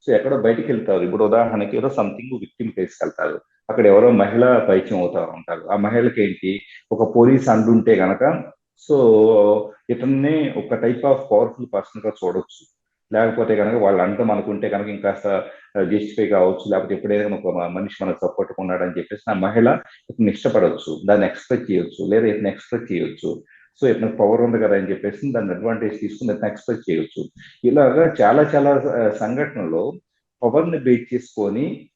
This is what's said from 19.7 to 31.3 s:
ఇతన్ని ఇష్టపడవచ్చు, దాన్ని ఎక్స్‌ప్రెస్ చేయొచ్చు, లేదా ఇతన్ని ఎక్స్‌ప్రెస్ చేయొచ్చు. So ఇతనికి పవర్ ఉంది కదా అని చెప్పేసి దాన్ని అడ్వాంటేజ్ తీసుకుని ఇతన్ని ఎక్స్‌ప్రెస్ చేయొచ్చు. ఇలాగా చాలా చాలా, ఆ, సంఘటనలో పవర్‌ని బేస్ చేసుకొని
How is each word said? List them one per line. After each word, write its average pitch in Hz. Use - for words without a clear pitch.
ఇతన్ని 107
ఇష్టపడవచ్చు, 85
దాన్ని 101
ఎక్స్‌ప్రెస్ -
చేయొచ్చు, 90
లేదా 113
ఇతన్ని 104
ఎక్స్‌ప్రెస్ -
చేయొచ్చు. 82
So 131
ఇతనికి 110
పవర్ 110
ఉంది 117
కదా 104
అని 95
చెప్పేసి 101
దాన్ని 101
అడ్వాంటేజ్ 107
తీసుకుని 107
ఇతన్ని 104
ఎక్స్‌ప్రెస్ -
చేయొచ్చు. -
ఇలాగా 143
చాలా 120
చాలా, 143
ఆ, 127
సంఘటనలో 107
పవర్‌ని 151
బేస్ 123
చేసుకొని 127